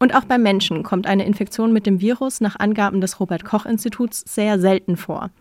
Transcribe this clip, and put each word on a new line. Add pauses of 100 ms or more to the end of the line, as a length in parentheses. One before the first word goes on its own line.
Und
auch
beim
Menschen
kommt
eine
Infektion
mit
dem
Virus
nach
Angaben
des
Robert-Koch-Instituts
sehr
selten
vor. (120)